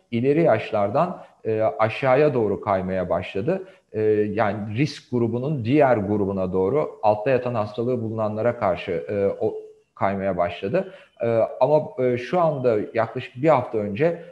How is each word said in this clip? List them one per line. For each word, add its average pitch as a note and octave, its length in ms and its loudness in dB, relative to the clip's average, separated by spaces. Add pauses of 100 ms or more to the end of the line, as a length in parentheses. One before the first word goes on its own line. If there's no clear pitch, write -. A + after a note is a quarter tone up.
(120)
ileri C#3 320 2
yaşlardan, A2 800 0 (220)
e, A2 160 0
aşağıya C3 720 2
doğru G#2 280 0
kaymaya F#2 480 0
başladı. G2+ 540 -2 (300)
E, G#2+ 80 -2 (320)
yani G#2+ 440 -2
risk - 340 -4
grubunun B2 540 -2
diğer C3 320 4
grubuna G2 560 0
doğru G2 500 0
altta G#2+ 260 2
yatan B2 260 0
hastalığı A#2 460 -2
bulunanlara A2 580 -2
karşı, F#2+ 320 0
e, G2+ 340 -2 (140)
o G#2+ 160 -2 (400)
kaymaya G2 420 -2
başladı. G2+ 560 -2 (280)
E, A#2 60 0 (320)
ama, D3 220 4 (180)
e, B2+ 180 2
şu - 220 -2
anda C3+ 380 2 (160)
yaklaşık A#2 420 -4
bir C3+ 140 2
hafta B2 280 2
önce A2 540 -2